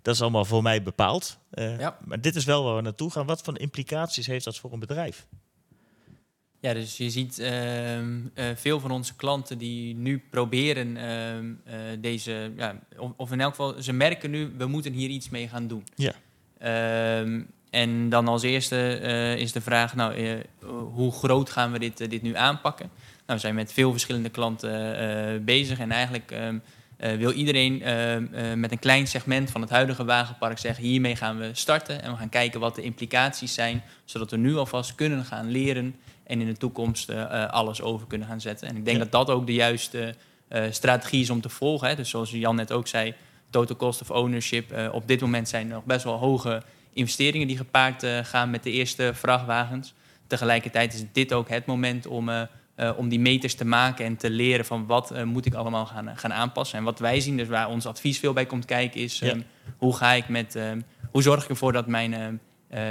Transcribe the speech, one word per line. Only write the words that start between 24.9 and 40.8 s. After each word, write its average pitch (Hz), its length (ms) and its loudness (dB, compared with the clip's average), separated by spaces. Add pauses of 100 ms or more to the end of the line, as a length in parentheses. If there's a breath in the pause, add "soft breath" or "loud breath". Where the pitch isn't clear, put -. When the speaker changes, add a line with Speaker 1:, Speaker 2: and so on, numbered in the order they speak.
Speaker 3:
eh, 107 420 -2
bezig. 131 380 4
En 113 120 -2
eigenlijk, 120 400 -2
ehm, 113 280 -4 (380 loud breath)
eh, 110 200 -2
wil 117 160 2
iedereen, 135 500 2
ehm, 117 500 0
eh, 117 200 -4
met 113 200 0
een 117 60 -4
klein 135 280 6
segment 131 440 0
van 113 100 -4
het 110 100 -6
huidige 127 340 4
wagenpark 120 540 0
zeggen, 117 260 -4
"Hiermee 123 320 2
gaan 110 220 -4
we 113 140 -6
starten 151 500 0
en 127 80 -8
we 120 60 -6
gaan 110 120 -6
kijken 120 320 2
wat 117 140 0
de 113 80 -10
implicaties 123 720 0
zijn, 117 280 -2 (220 loud breath)
zodat 113 260 -6
we 113 60 -2
nu 127 200 4
alvast 127 380 -2
kunnen 147 300 0
gaan 113 260 -6
leren 131 460 0 (300 loud breath)
en 120 140 -2
in 113 60 0
de 113 100 -2
toekomst, 117 520 -2
eh, 110 140 -4
eh, 110 280 -2
alles 110 320 0
over 113 240 -4
kunnen 107 220 -6
gaan 113 120 -8
zetten." 107 280 -8
En 117 80 -6
ik 107 80 -6
denk 117 120 4
Speaker 1:
Ja. 117 60 4
Speaker 3:
dat 110 100 -4
dat 131 180 6
ook 127 160 2
de 120 80 0
juiste, 117 600 2 (340 soft breath)
eh, 113 220 0
strategie 127 500 4